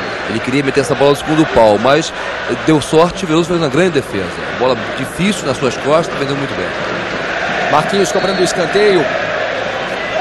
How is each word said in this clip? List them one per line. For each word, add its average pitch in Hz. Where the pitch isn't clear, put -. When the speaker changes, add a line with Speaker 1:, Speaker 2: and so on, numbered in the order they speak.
Speaker 1:
Ele 107
queria 127
meter 135
essa 135
bola 139
no 143
segundo 156
pau, 110
mas 143
deu 156
sorte, 165
o 170
Veloso 160
fez 175
uma 160
grande 165
defesa. 104
Bola 127
difícil 165
nas 131
suas 127
costas, 156
vendeu 139
muito 135
bem. 90
Speaker 2:
Marquinhos 165
cobrando 185
o 180
escanteio. 185